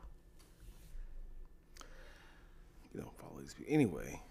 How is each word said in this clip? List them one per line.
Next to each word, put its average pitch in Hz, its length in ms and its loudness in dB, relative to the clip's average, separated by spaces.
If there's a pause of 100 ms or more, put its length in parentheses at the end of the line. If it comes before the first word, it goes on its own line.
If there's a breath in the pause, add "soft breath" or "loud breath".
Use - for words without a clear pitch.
(3000 soft breath)
You - 60 -2
don't - 180 -8
follow 80 220 -8
these 69 140 -8
people. - 180 -2
Anyway, 85 480 8 (100)